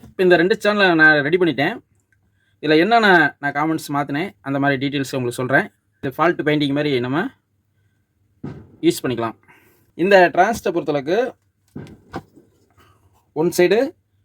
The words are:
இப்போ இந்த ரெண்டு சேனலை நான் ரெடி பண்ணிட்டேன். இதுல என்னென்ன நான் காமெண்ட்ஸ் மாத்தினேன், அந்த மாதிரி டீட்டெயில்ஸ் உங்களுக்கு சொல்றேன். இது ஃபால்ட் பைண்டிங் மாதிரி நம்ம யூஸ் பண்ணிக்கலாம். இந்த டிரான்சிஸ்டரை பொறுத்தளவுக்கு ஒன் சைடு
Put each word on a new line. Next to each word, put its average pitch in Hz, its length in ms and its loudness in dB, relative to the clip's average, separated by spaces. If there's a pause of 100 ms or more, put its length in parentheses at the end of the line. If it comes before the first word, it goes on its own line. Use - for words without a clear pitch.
இப்போ - 200 -4
இந்த 175 140 6
ரெண்டு 202 220 2
சேனலை 202 240 2 (140)
நான் 151 260 6
ரெடி 175 160 0
பண்ணிட்டேன். 160 340 -2 (840)
இதுல 156 220 4
என்னென்ன 220 260 4 (320)
நான் 143 160 -6
காமெண்ட்ஸ் 160 380 -4
மாத்தினேன், 143 320 -6 (200)
அந்த 139 160 -4
மாதிரி 139 180 0
டீட்டெயில்ஸ் 139 360 -6
உங்களுக்கு 120 220 -6
சொல்றேன். 139 280 -2 (320)
இது 135 160 -8
ஃபால்ட் 165 320 -2
பைண்டிங் 147 300 -2
மாதிரி 151 120 -2 (140)
நம்ம 135 160 -4 (1700)
யூஸ் 175 180 -2
பண்ணிக்கலாம். 113 320 -6 (680)
இந்த 202 140 4 (180)
டிரான்சிஸ்டரை 202 400 -2
பொறுத்தளவுக்கு 151 440 -4 (2250)
ஒன் 170 60 0 (100)
சைடு 180 200 4 (480)